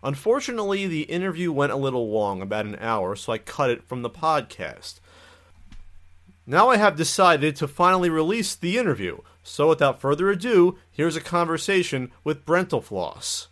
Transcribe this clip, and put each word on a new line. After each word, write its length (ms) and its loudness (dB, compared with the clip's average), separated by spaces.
Unfortunately, 840 -2
the 160 -4
interview 500 -4
went 180 0
a 60 -2
little 320 -2
long, 320 0
about 240 -4
an 160 -10
hour, 340 -2
so 160 -8
I 60 -2
cut 320 -4
it 180 -4
from 140 -8
the 80 -6
podcast. 920 -4
Now 220 6
I 80 6
have 220 4
decided 580 4
to 100 -4
finally 440 2
release 480 0
the 200 -2
interview, 420 -2
so 280 0
without 320 2
further 280 0
ado, 480 4
here's 240 -2
a 60 -8
conversation 920 -2
with 200 -4
Brental 360 0
Floss. 680 -8